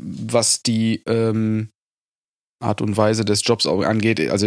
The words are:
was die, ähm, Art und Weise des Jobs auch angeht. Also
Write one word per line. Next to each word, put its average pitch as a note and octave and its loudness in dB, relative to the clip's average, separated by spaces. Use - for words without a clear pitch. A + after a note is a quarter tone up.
was A2+ 2
die, A2+ 0
ähm, A2 0
Art A2 -2
und G#2 -2
Weise G#2+ 2
des G2+ 0
Jobs A2+ 0
auch F2 0
angeht. A2 0
Also G2+ 2